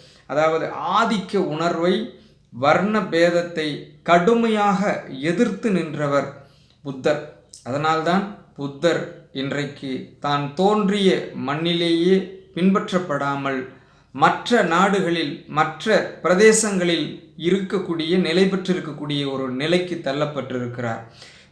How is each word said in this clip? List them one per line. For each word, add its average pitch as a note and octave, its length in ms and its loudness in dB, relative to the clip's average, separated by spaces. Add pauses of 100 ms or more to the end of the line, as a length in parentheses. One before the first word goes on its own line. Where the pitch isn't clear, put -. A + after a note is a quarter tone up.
(260)
அதாவது, D#3 440 0 (280)
ஆதிக்க G#3+ 400 0
உணர்வை, E3+ 840 0 (300)
வர்ண F3 500 2
பேதத்தை E3 800 0 (240)
கடுமையாக G#3 1000 2 (180)
எதிர்த்து F#3+ 500 0
நின்றவர் D3 760 -2 (360)
புத்தர். C#3 580 -4 (220)
அதனால்தான் D#3+ 760 0 (180)
புத்தர் - 760 -4
இன்றைக்கு C#3 880 -8
தான் C#3+ 340 -2
தோன்றிய G3 760 2 (160)
மண்ணிலேயே E3+ 920 2 (160)
பின்பற்றப்படாமல், C#3+ 1160 0 (420)
மற்ற F#3 500 2
நாடுகளில், E3+ 840 0
மற்ற D#3 760 0
பிரதேசங்களில் F#3 960 4 (180)
இருக்கக்கூடிய, F3 800 -2
நிலை F3 280 4
பெற்றிருக்கக்கூடிய D3 840 -2
ஒரு C3 200 -4
நிலைக்கு E3+ 520 -2
தள்ளப்பட்டிருக்கிறார். B2+ 960 -4 (520)